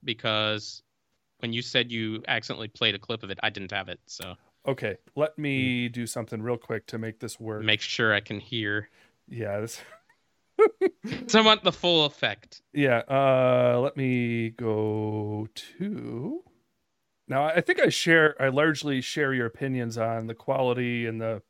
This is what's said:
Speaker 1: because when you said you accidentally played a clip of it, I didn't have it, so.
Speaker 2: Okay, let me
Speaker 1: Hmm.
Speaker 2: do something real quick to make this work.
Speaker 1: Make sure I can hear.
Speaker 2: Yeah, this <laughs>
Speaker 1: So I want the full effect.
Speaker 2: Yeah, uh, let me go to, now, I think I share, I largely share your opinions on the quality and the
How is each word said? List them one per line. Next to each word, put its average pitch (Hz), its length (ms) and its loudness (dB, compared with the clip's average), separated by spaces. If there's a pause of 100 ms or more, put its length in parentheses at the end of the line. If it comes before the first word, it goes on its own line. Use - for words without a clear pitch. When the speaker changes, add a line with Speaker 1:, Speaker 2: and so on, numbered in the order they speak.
Speaker 1:
because 107 760 -4 (580)
when 117 140 -6
you 120 80 -4
said 120 300 -2
you 110 360 -4
accidentally 113 420 -4
played 107 260 -2
a 98 40 -10
clip - 240 -8
of 95 80 -10
it, 95 120 -12
I 110 60 0
didn't 98 220 -10
have 95 180 -6
it, 90 160 -12
so. 92 300 -14 (300)
Speaker 2:
Okay, 127 300 -4 (200)
let - 220 -2
me 131 500 -2
Speaker 1:
Hmm. 120 40 -10
Speaker 2:
do 120 160 -6
something 113 340 -8
real 120 160 -2
quick 113 300 -8
to 120 100 -8
make 113 220 -8
this - 200 -10
work. 110 240 -8
Speaker 1:
Make 107 180 2
sure 110 320 2
I 101 80 2
can 104 180 -8
hear. 104 500 -4 (380)
Speaker 2:
Yeah, 107 320 -6
this 113 220 -8 (760)
<laughs> 359 720 0
Speaker 1:
So 220 120 6
I - 40 10
want 220 200 6
the 185 100 2
full 170 320 2
effect. - 560 -6 (100)
Speaker 2:
Yeah, 131 280 4 (100)
uh, 127 720 4
let 143 160 -2
me 120 540 0
go 107 960 -2 (320)
to, 180 640 -8 (840)
now, 135 180 2
I 165 160 2
think 359 200 2
I 240 80 6
share, 160 520 6
I 135 80 4
largely 143 520 2
share 139 320 -2
your 123 140 0
opinions 120 500 -4
on 113 300 -2
the 113 80 -8
quality 123 720 0
and 113 120 -4
the 110 300 -4